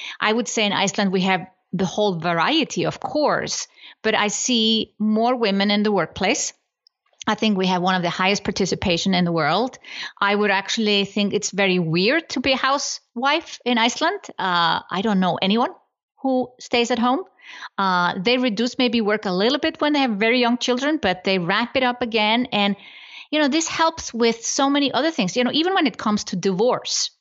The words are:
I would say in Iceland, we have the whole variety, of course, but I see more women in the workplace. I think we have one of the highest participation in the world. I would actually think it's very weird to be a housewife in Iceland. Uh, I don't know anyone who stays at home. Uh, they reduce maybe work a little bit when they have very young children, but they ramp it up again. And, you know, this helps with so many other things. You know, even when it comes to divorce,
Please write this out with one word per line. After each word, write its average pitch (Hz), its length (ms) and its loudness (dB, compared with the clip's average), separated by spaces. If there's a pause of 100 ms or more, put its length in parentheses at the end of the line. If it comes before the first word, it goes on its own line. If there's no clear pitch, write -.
(200)
I 214 120 2
would 226 160 0
say 220 180 0
in 196 80 0
Iceland, 190 380 0
we 190 100 2
have 185 260 0 (260)
the 185 120 0
whole 190 340 0
variety, 175 640 0
of 160 140 -4
course, - 680 -2 (360)
but 214 120 2
I 208 120 2
see 220 720 0
more 220 360 2
women 202 360 0
in 208 120 2
the 214 80 2
workplace. 185 640 -2 (720)
I 214 80 2
think 214 220 0
we 185 100 2
have 180 160 0
one 185 100 2
of 185 80 0
the 170 80 0
highest 190 340 0
participation 185 680 0
in 180 100 2
the 170 80 0
world. 170 460 0 (420)
I 202 140 2
would 208 160 2
actually 202 560 2
think 202 280 -2
it's - 180 -2
very 185 260 2
weird 185 520 2
to - 100 -4
be 269 140 2
a 247 40 0
housewife 277 1080 -4
in 240 120 2
Iceland. 302 420 0 (100)
Uh, 175 500 0 (100)
I 185 140 -4
don't 208 160 2
know 180 200 2
anyone 226 300 0 (520)
who 254 280 0 (100)
stays 240 300 0
at 247 80 0
home. 247 260 0 (540)
Uh, 180 400 2
they 240 220 2
reduce 240 400 0
maybe 240 220 2
work 208 240 0
a 190 60 -2
little 226 280 2
bit 320 200 -4
when 302 140 2
they 294 60 2
have 262 120 2
very 226 280 2
young 240 180 2
children, 269 400 0
but 185 260 -2
they 190 140 2
ramp 196 380 0
it 262 80 2
up 247 180 0
again. 226 500 0
And, 202 240 0 (540)
you 302 80 -2
know, 302 100 4
this 320 200 0
helps 330 440 -2
with 226 320 0
so 277 240 0
many 285 240 2
other 302 200 0
things. 190 260 -2
You 247 60 2
know, - 100 -2
even 349 220 0
when 339 100 2
it - 140 -2
comes 208 260 -2
to - 100 -8
divorce, 190 840 0